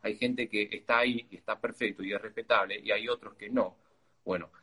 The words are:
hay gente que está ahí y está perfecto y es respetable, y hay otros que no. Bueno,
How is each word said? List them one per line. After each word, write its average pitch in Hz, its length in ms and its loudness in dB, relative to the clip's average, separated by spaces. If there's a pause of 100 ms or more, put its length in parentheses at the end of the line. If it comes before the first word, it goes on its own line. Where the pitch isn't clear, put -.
hay 107 140 -2
gente 123 320 0
que 104 240 -2
está 117 280 2
ahí 120 300 2
y 95 60 -16
está - 240 -6
perfecto 107 420 -4
y 95 120 -4
es 101 80 -2
respetable, 107 580 0
y - 100 -6
hay 107 200 0
otros 117 260 -6
que 104 140 -12
no. 113 260 2 (480)
Bueno, 90 260 -4 (140)